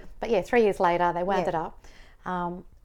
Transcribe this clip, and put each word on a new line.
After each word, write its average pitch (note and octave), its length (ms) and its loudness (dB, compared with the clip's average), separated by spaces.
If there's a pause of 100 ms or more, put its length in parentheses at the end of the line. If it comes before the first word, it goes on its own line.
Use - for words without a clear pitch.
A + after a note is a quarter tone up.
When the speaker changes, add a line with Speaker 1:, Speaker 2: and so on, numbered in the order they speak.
(200)
Speaker 1:
But A3+ 100 -4
yeah, B3+ 120 2
three B3 220 2
years G3+ 160 2
later, F3 340 4
they F3 100 -2
wound F#3 200 0
Speaker 2:
Yeah. F3 60 -2
Speaker 1:
it E3+ 60 0
up. E3 300 -8 (400)
Um, F3+ 400 -6 (200)